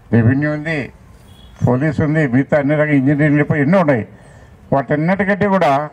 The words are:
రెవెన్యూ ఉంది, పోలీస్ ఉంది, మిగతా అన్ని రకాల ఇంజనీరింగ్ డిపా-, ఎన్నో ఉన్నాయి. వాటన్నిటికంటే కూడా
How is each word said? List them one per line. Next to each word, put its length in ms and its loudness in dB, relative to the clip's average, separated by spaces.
రెవెన్యూ 400 2
ఉంది, 400 -8
పోలీస్ 320 0
ఉంది, 280 0
మిగతా 300 0
అన్ని 160 0
రకాల 140 0
ఇంజనీరింగ్ 500 2
డిపా-, 180 0
ఎన్నో 240 2
ఉన్నాయి. 280 0
వాటన్నిటికంటే 760 -2
కూడా 440 0